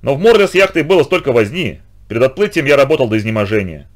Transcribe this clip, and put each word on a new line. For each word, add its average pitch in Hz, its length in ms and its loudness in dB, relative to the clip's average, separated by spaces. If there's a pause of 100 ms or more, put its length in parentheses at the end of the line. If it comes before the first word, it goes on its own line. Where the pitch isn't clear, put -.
Но 139 140 -2
в 143 40 -8
Морле 202 280 4
с - 60 -6
яхтой 185 300 0
было 165 200 2
столько 165 280 -2
возни, 117 500 -2 (260)
перед 113 140 -4
отплытием 156 440 -2
я 143 120 4
работал 139 300 2
до 110 100 -2
изнеможения. 104 800 -4